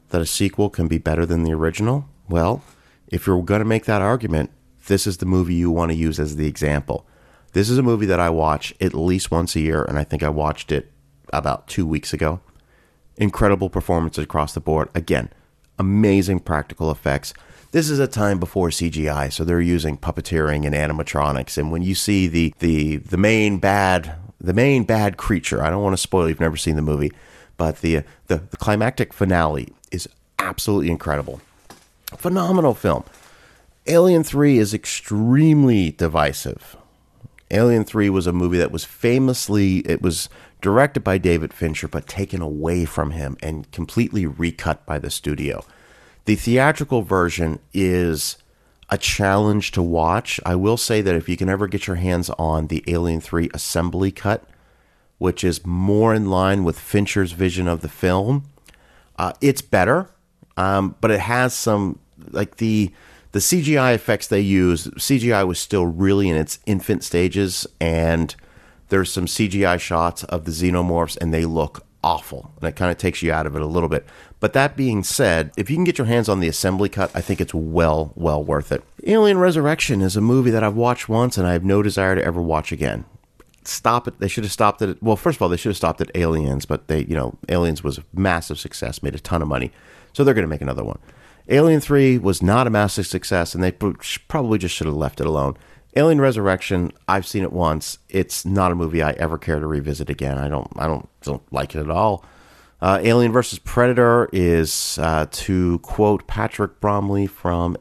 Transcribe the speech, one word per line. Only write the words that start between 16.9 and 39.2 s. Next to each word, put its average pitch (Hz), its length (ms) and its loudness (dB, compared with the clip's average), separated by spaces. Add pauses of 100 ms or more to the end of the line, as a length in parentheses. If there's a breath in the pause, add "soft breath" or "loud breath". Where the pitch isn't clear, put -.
effects. 71 440 -4 (380 loud breath)
This 160 180 2
is 143 80 0
a 135 80 2
time 104 320 0
before 87 320 0
C 85 200 -2
G 76 180 -2
I, 71 220 -2
so - 120 -6
they're 87 180 2
using 82 360 0
puppeteering 76 680 -2
and 73 100 0
animatronics. 73 840 -2
And 76 160 -2
when 85 100 -2
you 92 120 -2
see 95 340 2
the, 82 300 0
the, 78 400 0
the - 180 -6
main 104 420 4
bad, 92 560 2 (260)
the 90 120 0
main 127 320 4
bad 104 320 2
creature, - 460 -2
I 78 80 0
don't 98 120 -2
wanna 95 140 2
spoil, 87 320 0
you've 80 100 -2
never 80 180 0
seen 78 200 -2
the 76 60 0
movie, 76 300 0 (440 loud breath)
but 80 240 -2
the, 80 220 0 (240 soft breath)
the, 82 240 -2
the - 80 -14
climactic 110 540 -2
finale 82 600 0 (180)
is - 180 -10 (300)
absolutely 90 520 -2
incredible. 71 500 -4 (760)
Phenomenal 175 580 2
film. 80 300 -2 (840 soft breath)
Alien 170 360 6
three 143 360 4
is 107 160 2
extremely 120 1160 4
divisive. 76 840 -2 (760)
Alien 113 320 4
three 101 260 2
was 95 160 2
a 87 60 2
movie 87 260 2
that 85 120 2
was 82 140 -8
famously, 117 920 2